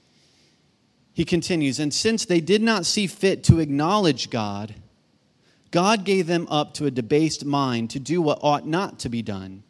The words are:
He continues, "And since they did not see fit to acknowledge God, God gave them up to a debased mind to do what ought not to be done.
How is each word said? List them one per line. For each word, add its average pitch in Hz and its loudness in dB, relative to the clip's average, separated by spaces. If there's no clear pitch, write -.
He 170 -2
continues, 156 0
"And 147 -2
since 220 0
they 175 2
did 180 2
not 220 0
see 202 0
fit - -2
to 165 8
acknowledge 151 0
God, 107 -6
God 190 2
gave 190 2
them 170 0
up 151 -2
to 151 -4
a 139 0
debased 147 0
mind 131 -2
to 139 -8
do 147 -2
what 151 0
ought 147 0
not 170 -4
to 135 -8
be 117 -4
done. 98 -12